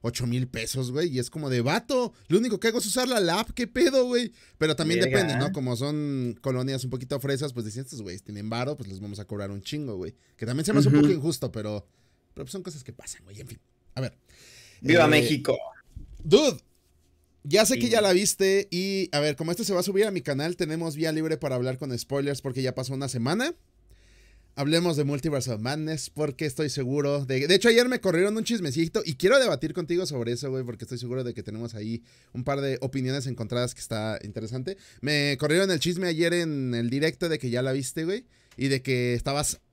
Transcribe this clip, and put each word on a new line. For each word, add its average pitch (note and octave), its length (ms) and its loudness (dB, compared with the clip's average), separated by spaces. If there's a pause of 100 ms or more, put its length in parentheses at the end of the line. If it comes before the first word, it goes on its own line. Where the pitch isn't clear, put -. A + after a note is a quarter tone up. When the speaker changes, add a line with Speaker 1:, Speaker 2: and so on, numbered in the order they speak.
Speaker 1:
ocho A#2+ 240 -4
mil B2 220 0
pesos, B2 420 -6
güey, D#3 200 0
y B2+ 100 -2
es A#2 100 -4
como D3+ 180 -6
de, B2+ 140 2
"Vato, A3+ 500 0 (160)
lo D#3+ 100 4
único A3+ 220 0
que A3+ 80 4
hago A3+ 120 2
es - 60 -4
usar B3+ 220 0
la A#3+ 120 2
lap, F3+ 340 2
¿qué A#3+ 120 -2
pedo, B3+ 400 4
güey?". B3 260 0 (260)
Pero D#3 180 4
también E3 240 2
Speaker 2:
Verga. F#3 200 4
Speaker 1:
depende, D3+ 220 2
¿no? - 100 0
Como B2+ 240 -2
son C#3 640 -2
colonias C3 420 -2
un B2+ 60 -6
poquito C3 300 -6
fresas, C#3 340 -2
pues A#2 100 -4
dicen, A2 200 -8
"Estos C3 180 -12
güeyes F#2+ 200 -10
tienen G#2 280 -10
varo, A#2 260 -4
pues G#2+ 140 -12
les F#2+ 100 -12
vamos G#2 200 -10
a G#2 60 -10
cobrar G2+ 240 -6
un G2+ 120 -8
chingo, C#3+ 340 -8
güey". - 180 -8 (220)
Que - 80 -8
también B2+ 220 -2
se G#3+ 80 2
me C#3+ 60 8
hace C3+ 80 8
un C#3 80 8
Speaker 2:
Ujú. D3 80 8
Speaker 1:
poco F3 100 6
injusto, C#3+ 380 -2
pero, G#2 340 -6 (480)
pero, - 100 -12
pues, B2+ 80 -16
son F#3+ 100 -10
cosas D3+ 220 -14
que - 80 -16
pasan, - 320 -18
güey, G2+ 160 -20
en B2+ 60 -16
fin. A2+ 120 -16 (360)
A C3 80 -6
ver. B2 120 -6 (680)
Speaker 2:
¡Viva D#3+ 220 8
Speaker 1:
Eh, D3+ 40 6
Speaker 2:
México! D3 480 4 (680)
Speaker 1:
Dude, A3 320 8 (880)
ya F#3 220 6
sé B3+ 120 2
que - 80 0
Speaker 2:
Sí. A3+ 40 2
Speaker 1:
ya A3+ 100 6
la G3 140 4
viste F#3+ 580 2
y, F#3+ 400 -2
a D3 80 2
ver, D3 160 0
como D#3+ 160 -4
esto F3 120 -4
se G3 100 0
va F3 60 2
a - 40 0
subir G3 220 2
a A3 40 -2
mi F#3 120 -4
canal, D3+ 340 -4
tenemos D#3+ 400 -4
vía D#3+ 160 0
libre D#3 240 0
para C#3 200 -4
hablar B2+ 220 -2
con C3 180 -6
spoilers C#3 440 -4
porque C3+ 220 -6
ya B2+ 120 -2
pasó C3 200 -6
una C3+ 140 -6
semana. E3+ 460 -2 (1000)
Hablemos D#3+ 440 2
de D3 60 2
Multiverse C#3 460 -2
of G#2+ 100 -4
Madness D3+ 500 -4
porque D3+ 360 -4
estoy D3 240 -2
seguro C#3+ 560 -2
de... C3+ 200 0
De E3+ 80 6
hecho, G3+ 160 6
ayer A#3+ 180 6
me B3+ 120 -2
corrieron F#3+ 360 2
un A3 80 -2
chismecito E3 600 -2
y D#3+ 120 -4
quiero A3+ 220 6
debatir D#3+ 360 2
contigo F3 320 -2
sobre A#2+ 260 -4
eso, C3 180 -6
güey, C3 140 -4
porque A#2 200 -10
estoy B2 140 -10
seguro B2 260 -6
de A#2+ 100 -6
que A2+ 80 -10
tenemos A2 320 -10
ahí A2+ 280 -6 (320)
un B2+ 100 -6
par C#3 180 0
de C3+ 200 -2
opiniones C3 440 -2
encontradas A#2+ 480 -2
que - 80 -18
está A2 420 -4
interesante. B2 520 -8 (260)
Me C#3+ 360 2
corrieron E3+ 320 2
el D#3+ 100 2
chisme F3 280 -2
ayer E3+ 240 2
en D3 420 -2
el A#2 140 0
directo C#3+ 400 0
de D#3 100 -2
que B2+ 120 -4
ya A#2+ 100 0
la C3 120 0
viste, C#3 320 -4
güey, G3+ 200 -4 (320)
y C3 120 -2
de C3+ 140 2
que B2 320 0
estabas C#3 460 -4 (120)